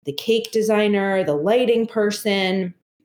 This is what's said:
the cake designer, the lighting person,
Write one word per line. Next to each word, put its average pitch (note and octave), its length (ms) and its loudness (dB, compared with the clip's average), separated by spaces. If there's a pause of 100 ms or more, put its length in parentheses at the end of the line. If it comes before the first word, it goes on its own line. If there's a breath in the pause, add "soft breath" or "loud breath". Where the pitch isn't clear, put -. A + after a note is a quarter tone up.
the C#3+ 80 -8
cake A3+ 400 -2
designer, G#3 720 2
the D3 100 0
lighting A3+ 520 2
person, G3 880 -2 (300)